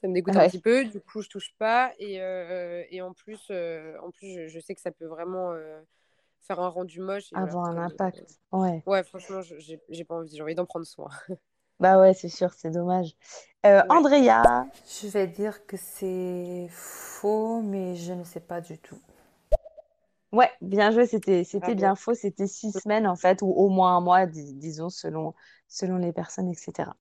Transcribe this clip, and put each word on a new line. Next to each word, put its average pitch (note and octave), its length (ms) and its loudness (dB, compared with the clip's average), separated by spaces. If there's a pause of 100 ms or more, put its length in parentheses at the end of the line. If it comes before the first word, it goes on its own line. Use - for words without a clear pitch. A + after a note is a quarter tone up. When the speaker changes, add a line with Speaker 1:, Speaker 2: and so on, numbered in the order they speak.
Speaker 1:
Ça G3 60 -4
me F#3 60 -2
dégoûte F#3 220 0
un F3 80 8
Speaker 2:
Ouais. - 20 6
Speaker 1:
petit F#3 140 -2
peu, B3 260 2
du G#3 140 -12
coup, - 220 -14
je - 80 -14
touche - 280 -16
pas. A#3 400 0
Et, G3 240 -12
euh, F3 680 -10
et F#3 120 -12
en F#3 120 -14
plus, G#3+ 260 -20 (100)
euh, E3 520 -10
en F3 100 -16
plus, G3 220 -18
je, E3 140 -14
je E3 120 -18
sais F#3+ 140 -14
que - 80 -20
ça F3 100 -8
peut E3 140 -16
vraiment, F3 460 -8
euh, D#3 280 -14 (600)
faire F3 180 -8
un F3+ 80 -2
rendu F3 320 -10
moche. G3 320 -8
Et - 40 -8
voilà, F3+ 200 -4
Speaker 2:
Avoir F3 100 -4
un E3+ 100 -4
Speaker 1:
comme, E3+ 140 -6
euh, - 60 -18
Speaker 2:
impact, - 420 -6 (140)
ouais. F#3 340 -2
Speaker 1:
ouais, F#3+ 180 0
franchement, F#3+ 380 -14
je, E3 180 -18
j'ai, D#3 200 -18 (100)
j'ai E3 140 -12
pas E3 120 -10
envie, D#3+ 200 -12
j'ai D3+ 60 -12
envie D#3 140 -6
d'en F3+ 100 -4
prendre E3 200 -12
soin. - 240 -18
<laughs> E3 320 -14 (380)
Speaker 2:
Bah F#3+ 200 8
ouais, F#3+ 140 10
c'est F3+ 140 -10
sûr, F3+ 260 -4
c'est - 160 -8
dommage. F3 440 -2 (520)
Euh, G3+ 160 10
Speaker 1:
Ouais. F#3 80 2
Speaker 2:
Andrea. B3 760 6 (180)
Speaker 3:
Je - 220 -14
vais G3 180 0
dire G3+ 400 -8
que F#3+ 100 -14
c'est F3+ 960 -8
faux, G#3+ 920 -4
mais F#3+ 340 -4
je E3+ 160 -8
ne F3 120 -8
sais E3+ 160 -14
pas F3 200 -10
du E3 180 -16
tout. - 200 -20 (1300)
Speaker 2:
Ouais, A3+ 180 6 (120)
bien G3+ 280 2
joué, A#3 160 4
c'était, G3 380 0
c'était F#3 300 -4
Speaker 1:
Bravo. - 20 -2
Speaker 2:
bien G3 180 2
faux, A3+ 200 -2
c'était G3+ 320 -6
six G#3 260 -8
semaines G#3 340 0
en F3+ 100 0
fait, F#3 260 2
ou G3 100 0
au G3 160 4
moins F#3 300 4
un - 20 4
mois, F3+ 260 4
dis-, D3+ 280 -12
disons, D#3 360 -10
selon, D#3+ 440 -8 (340)
selon F#3 300 -4
les F3 140 -2
personnes, F3+ 380 -6
et E3+ 40 -6
cetera. - 460 -10